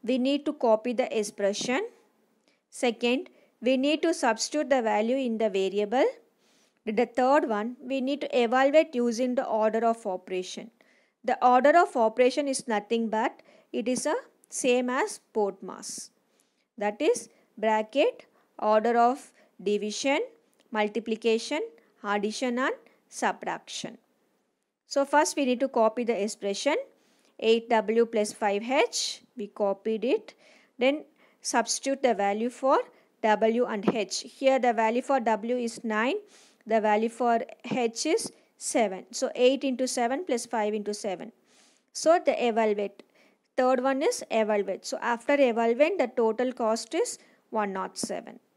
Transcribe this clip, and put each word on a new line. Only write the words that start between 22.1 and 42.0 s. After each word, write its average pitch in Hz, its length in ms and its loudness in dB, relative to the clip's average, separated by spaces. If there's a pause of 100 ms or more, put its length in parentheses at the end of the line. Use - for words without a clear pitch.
and 294 180 0 (340)
subtraction. - 880 -6 (880)
So 277 160 0
first 294 320 2
we 285 100 0
need 247 160 0
to 269 60 0
copy 240 360 2
the 214 200 -2
expression 208 520 -2 (640)
eight 226 320 2
W 226 340 4
plus 214 260 -2
five 202 300 -2
H. 269 640 -2 (120)
We 208 120 -8
copied 208 580 -2
it. 359 300 -2 (420)
Then 277 280 0 (360)
substitute 269 600 -2
the 240 100 4
value 208 380 -2
for 269 260 2 (460)
W 220 420 2
and 208 280 -2
H. - 340 -4
Here 262 320 2
the 240 140 2
value 220 280 0
for 269 180 0
W 226 380 -2
is 233 260 -6
nine. 226 340 0 (500)
The 220 120 2
value 214 300 2
for 233 320 0 (280)
H 233 360 -2
is 370 260 0 (260)
seven. 196 540 -2
So - 220 -4
eight 254 300 4
into 262 240 -2
seven 254 360 -2
plus 247 220 -4
five 214 300 -2
into 208 180 -6
seven. 202 380 -8 (600)
So 339 320 2